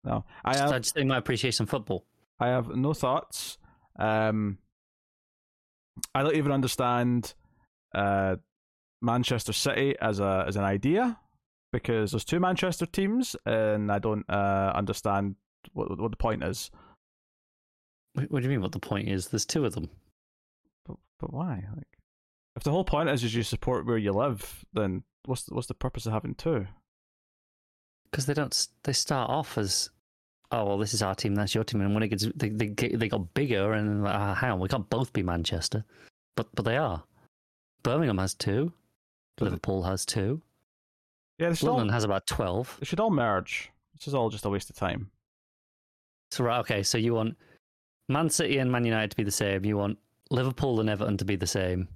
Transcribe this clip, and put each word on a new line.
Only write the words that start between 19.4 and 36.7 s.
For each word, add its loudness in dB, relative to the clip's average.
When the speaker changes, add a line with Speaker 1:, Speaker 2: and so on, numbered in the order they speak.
Speaker 2:
two 0
of 0
them. -6
Speaker 1:
But, -16
but -8
why? -6
Like, -14
if -10
the 2
whole 2
point 2
is, 0
is 0
you 2
support -2
where 2
you 2
live, -2
then 0
what's -4
the, -12
what's -4
the -8
purpose -6
of -2
having -2
two? -2
Speaker 2:
'Cause -2
they 0
don't -2
s-, 0
they -2
start 0
off -2
as, 0
"Oh, 2
well, 0
this -2
is 0
our 2
team, -2
that's 0
your 2
team," -2
and 2
when 2
it 0
gets, 0
they, 0
they -2
get, -2
they 2
got -2
bigger, 2
and 0
like, 0
"Ah, 0
hang 0
on, 0
we 0
can't -2
both 0
be 0
Manchester," -2
but, -2
but -2
they 2